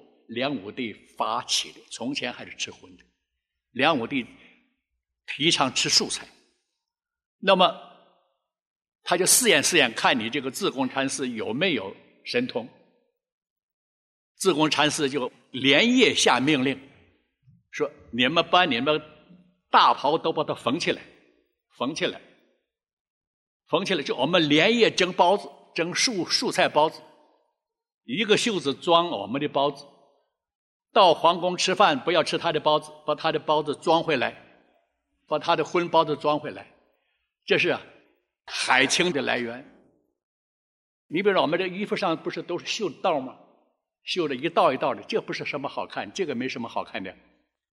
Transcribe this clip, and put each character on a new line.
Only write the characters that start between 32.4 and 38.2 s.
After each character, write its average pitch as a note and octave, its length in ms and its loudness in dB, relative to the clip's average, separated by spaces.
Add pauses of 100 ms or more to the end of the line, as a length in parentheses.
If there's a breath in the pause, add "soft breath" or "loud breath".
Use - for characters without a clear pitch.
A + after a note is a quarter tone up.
的 D3+ 80 -2
包 D3+ 200 2
子， - 120 -18 (160)
把 D3+ 80 0
他 D#3 160 -2
的 D3+ 80 -2
包 D3+ 240 0
子 D3 100 -4
装 E3 300 0
回 D#3 140 0
来， A#2 180 -2 (920)
把 D3+ 140 -2
他 E3+ 160 0
的 D#3 100 -2
荤 F3 240 -2
包 D#3+ 160 4
子 D3+ 100 -4
装 D3 240 -2
回 C#3+ 120 -12
来。 G2 200 -18 (760)
这 F#3 120 2
是 F3 120 0
啊， B2+ 120 -2 (640)